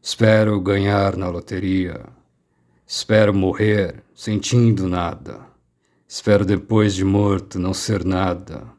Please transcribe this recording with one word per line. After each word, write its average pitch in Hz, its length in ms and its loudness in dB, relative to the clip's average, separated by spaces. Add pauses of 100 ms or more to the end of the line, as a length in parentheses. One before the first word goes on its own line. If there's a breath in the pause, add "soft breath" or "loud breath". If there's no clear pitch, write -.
Espero 107 600 2
ganhar 98 540 0
na 90 140 -6
loteria. 92 760 -6 (800)
Espero 107 480 2
morrer 98 680 0 (120)
sentindo 107 760 0
nada. 87 580 -6 (640)
Espero 101 360 2
depois 104 500 2
de 95 100 -2
morto 98 540 0
não 92 160 -2
ser 104 300 -4
nada. 90 600 -4 (120)